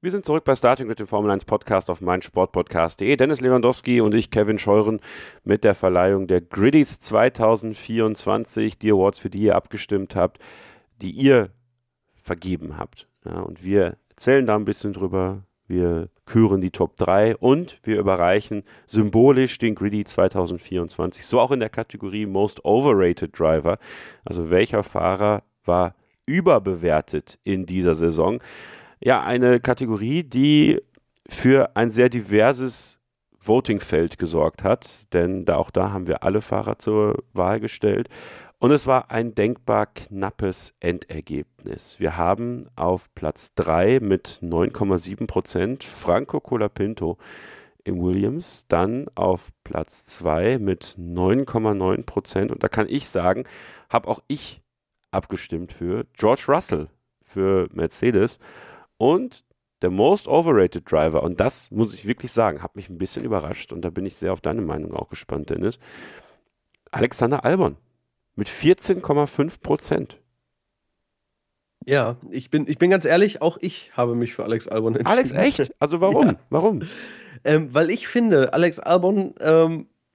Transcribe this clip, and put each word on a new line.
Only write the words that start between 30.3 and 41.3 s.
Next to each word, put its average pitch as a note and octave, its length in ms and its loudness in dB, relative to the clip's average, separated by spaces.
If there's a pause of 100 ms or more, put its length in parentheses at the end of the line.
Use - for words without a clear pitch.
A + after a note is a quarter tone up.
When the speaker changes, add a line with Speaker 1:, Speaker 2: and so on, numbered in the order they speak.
Speaker 1:
für - 460 4
ein A2+ 160 2
sehr A#2+ 180 4
diverses A#2+ 920 0 (360)
Votingfeld G#2 800 0
gesorgt D#2+ 460 -2
hat, - 320 -2 (180)
denn F2+ 320 0
da, F2 120 0
auch - 160 -2
da F#2+ 180 0
haben F#2 160 -6
wir E2+ 160 -4
alle G2+ 180 0
Fahrer G#2+ 380 -6
zur G#2+ 540 0
Wahl F#2+ 260 0
gestellt. G#2+ 500 -2 (520)
Und A#2+ 100 4
es C#3+ 160 2
war B2+ 240 0
ein A#2 240 -4
denkbar G#2+ 520 0
knappes - 920 -8
Endergebnis. - 1200 -8